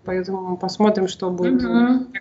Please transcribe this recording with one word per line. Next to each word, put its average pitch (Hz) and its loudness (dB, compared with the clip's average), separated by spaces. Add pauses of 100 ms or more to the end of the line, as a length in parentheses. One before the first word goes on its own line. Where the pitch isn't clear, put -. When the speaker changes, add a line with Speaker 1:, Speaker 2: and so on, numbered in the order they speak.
Speaker 1:
поэтому 185 -4
посмотрим, 196 0
что 185 -6
будет 247 0
Speaker 2:
Мгм. 240 2 (140)